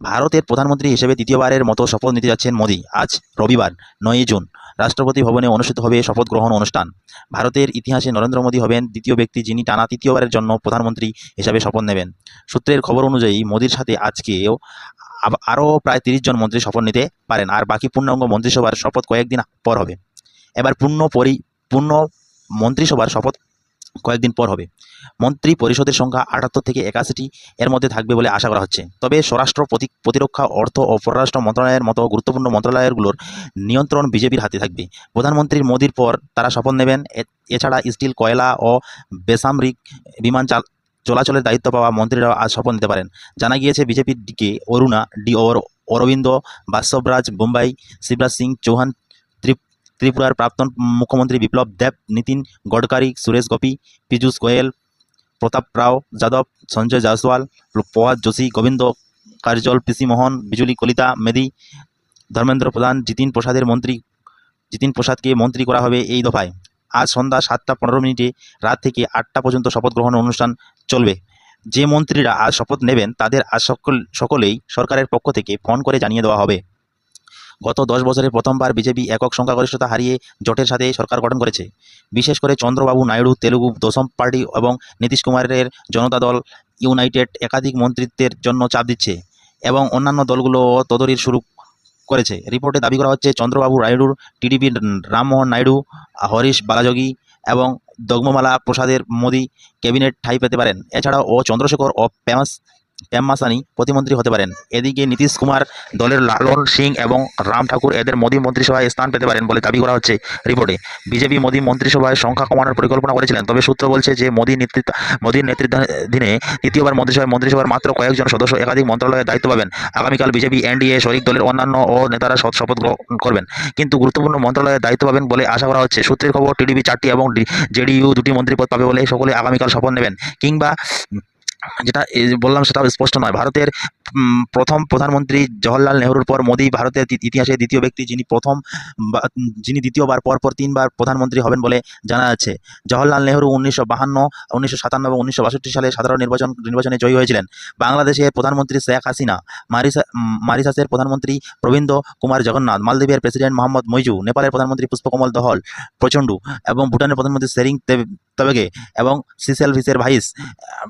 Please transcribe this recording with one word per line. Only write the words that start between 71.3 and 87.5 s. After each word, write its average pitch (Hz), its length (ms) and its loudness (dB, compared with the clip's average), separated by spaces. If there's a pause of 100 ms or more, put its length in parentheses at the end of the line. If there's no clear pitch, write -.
যে 123 200 0
মন্ত্রীরা 147 460 2
আজ 113 220 2
শপথ 127 280 -4
নেবেন, 120 300 2
তাদের 120 300 0
আজ 113 200 -2
সকল-, 131 500 -2
সকলেই 113 560 0
সরকারের 131 380 0
পক্ষ - 240 -2
থেকে 104 260 -4 (100)
ফোন 123 160 0
করে 131 180 0
জানিয়ে 110 220 -2
দেওয়া 107 140 0
হবে। 98 260 0 (1000)
গত 120 160 -2
দশ 127 220 2
বছরে 127 280 0
প্রথমবার 127 420 0
বিজেপি 120 380 -2
একক 117 240 -2
সংখ্যাগরিষ্ঠতা 127 520 -2
হারিয়ে 123 320 0 (240)
জোটের 117 240 0
সাথে 127 260 0
সরকার - 280 -4
গঠন 120 180 0
করেছে। 113 300 -4 (440)
বিশেষ 123 280 0
করে 139 160 0
চন্দ্রবাবু 127 480 2
নাইডু 123 300 2
তেলুগু 120 460 0
দশম 120 260 0 (100)
পার্টি 127 380 0
এবং 120 220 0 (240)
নীতিশ 123 220 0
কুমারের 127 440 0 (260)
জনতা 123 280 0
দল 123 200 2 (400)
ইউনাইটেড 127 480 0 (120)
একাধিক 131 360 -4